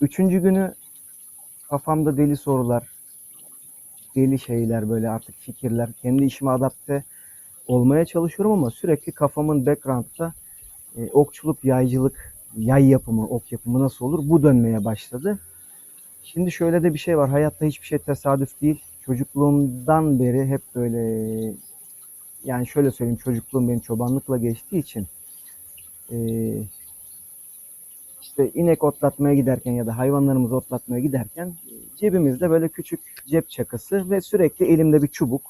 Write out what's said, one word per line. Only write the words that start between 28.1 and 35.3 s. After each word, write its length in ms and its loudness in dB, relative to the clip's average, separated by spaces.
işte 280 -2
inek 340 0
otlatmaya 500 0
giderken 380 0
ya 140 -4
da 120 -6
hayvanlarımızı 580 0
otlatmaya 440 -6
giderken, 460 -6
e, 280 -18
cebimizde 540 0
böyle 180 2
küçük 320 -10
cep 240 -2
çakısı 600 -6
ve 100 0
sürekli 460 0
elimde 360 6
bir 60 0
çubuk. 420 -2